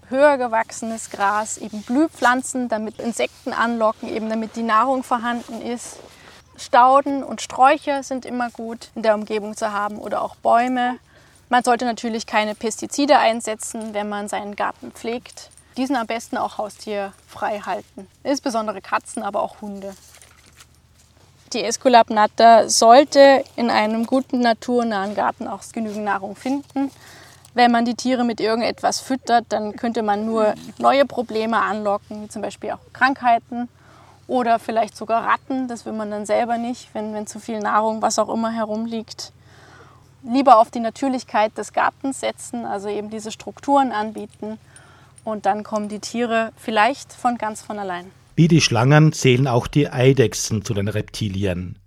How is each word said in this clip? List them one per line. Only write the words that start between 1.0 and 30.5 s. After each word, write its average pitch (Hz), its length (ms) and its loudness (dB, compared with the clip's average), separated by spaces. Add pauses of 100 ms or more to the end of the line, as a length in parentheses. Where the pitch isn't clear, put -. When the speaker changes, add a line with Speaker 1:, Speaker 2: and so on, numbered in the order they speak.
Speaker 1:
Gras, 208 480 -2
eben 208 240 -10
Blühpflanzen, 254 840 0
damit 214 300 -6
Insekten 240 540 -6
anlocken, 226 560 -2
eben 220 200 -6
damit 220 280 -6
die 226 60 -6
Nahrung 233 400 2
vorhanden 240 580 -4
ist. - 380 -10 (580)
Stauden 269 680 4
und - 180 -10
Sträucher 277 600 2
sind 262 220 -8
immer 240 260 -6
gut 226 440 -12
in 226 80 -10
der 214 120 6
Umgebung 214 420 -6
zu 214 160 -4
haben 208 260 -4
oder 208 240 -6
auch - 140 -8
Bäume. 247 600 2 (500)
Man 240 140 4
sollte 240 220 2
natürlich 226 420 -4
keine 214 280 0
Pestizide 262 640 2
einsetzen, 226 760 -2
wenn 208 140 -4
man 208 200 -6
seinen 202 280 -8
Garten 208 360 -6
pflegt. - 580 -10 (260)
Diesen 269 200 -2
am 226 100 -4
besten 233 300 -6
auch 214 220 -4
haustierfrei 202 1000 -8
halten, 196 460 -10 (160)
insbesondere 220 600 -4
Katzen, - 400 -6
aber 202 200 -4
auch - 200 -8
Hunde. 196 320 -12 (1600)
Die 202 120 -4
Äskulapnatter 226 1080 4
sollte 269 720 8 (120)
in 233 120 -2
einem 220 380 0
guten, 262 340 0
naturnahen 226 720 0
Garten 233 320 -2
auch 196 140 -10 (100)
genügend 214 340 -6
Nahrung 196 300 -4
finden. 277 560 -4 (600)
Wenn 240 180 6
man 233 140 2
die 240 100 -2
Tiere 247 300 0
mit 233 160 -2
irgendetwas 214 600 0
füttert, 240 500 0
dann 214 260 -4
könnte 233 260 -4
man 208 220 0
nur 220 300 0 (240)